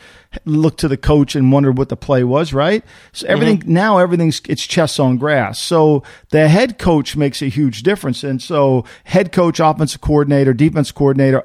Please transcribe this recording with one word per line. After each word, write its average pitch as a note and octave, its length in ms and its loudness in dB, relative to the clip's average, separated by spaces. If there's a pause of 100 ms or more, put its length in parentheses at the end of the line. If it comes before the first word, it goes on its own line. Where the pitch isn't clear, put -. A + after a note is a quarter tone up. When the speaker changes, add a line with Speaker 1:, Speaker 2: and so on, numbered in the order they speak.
(440)
Speaker 1:
looked D#3 340 0
to - 80 -4
the C3+ 100 -2
coach D3 380 0
and C3 160 2
wondered C3+ 260 2
what C3+ 120 -2
the - 80 -8
play C3 260 -2
was, C#3 300 -2
right? E3 320 -2 (280)
So - 140 -14
everything, A3 320 0
Speaker 2:
Mm-hmm. D#3+ 140 -4
Speaker 1:
now G3 260 2
everything's, E3+ 500 0
it's - 160 -6
chess - 360 -2
on B2+ 180 2
grass. C3+ 400 -2
So D#3 460 2 (260)
the D#3 160 4
head G#3+ 320 2
coach D3+ 380 -2
makes C#3+ 260 -2
a C#3+ 40 -4
huge A#2+ 360 -2
difference. E3 400 -2
And C3+ 180 -6
so C#3 440 0 (180)
head F#3 300 0
coach, E3+ 260 0
offensive D#3 440 -2
coordinator, C#3+ 500 2
defense D3 400 0
coordinator, C3+ 520 2